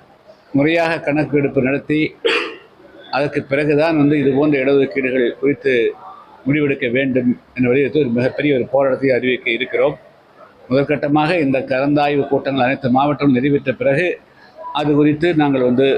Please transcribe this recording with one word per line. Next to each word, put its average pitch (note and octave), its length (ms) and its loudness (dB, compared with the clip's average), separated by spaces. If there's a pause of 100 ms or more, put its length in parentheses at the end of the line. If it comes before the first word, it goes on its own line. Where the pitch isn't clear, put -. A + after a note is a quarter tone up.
(580)
முறையாக E3 480 0
கணக்கெடுப்பு C#3+ 600 -2
நடத்தி, C#3+ 320 -2 (1160)
அதற்கு C#3+ 260 -2 (100)
பிறகுதான் D3+ 480 0
வந்து D3 220 4
இது C3+ 140 2
போன்ற C#3+ 280 2
இடஒதுக்கீடுகள் C3 640 0 (140)
குறித்து C3+ 340 0 (720)
முடிவெடுக்க C3+ 520 0
வேண்டும் B2+ 340 0 (240)
என்ற B2+ 160 0
வலியுறுத்தி C#3+ 320 0
ஒரு A#2+ 140 -4
மிகப்பெரிய C3+ 400 0
ஒரு A2+ 160 -2
போராட்டத்தை C3+ 420 2
அறிவிக்க B2 420 -2
இருக்கிறோம். C3 380 -2 (720)
முதற்கட்டமாக D3 760 0
இந்த C3 140 0 (120)
கலந்தாய்வு C#3+ 640 0
கூட்டங்கள் C3+ 340 0
அனைத்து C3+ 300 -2
மாவட்டங்களும் C#3+ 420 2
நிறைவேற்ற C#3 420 0
பிறகு C#3 240 0 (720)
அது D3+ 180 0
குறித்து D3+ 300 2 (140)
நாங்கள் C3+ 260 2
வந்து C3 300 2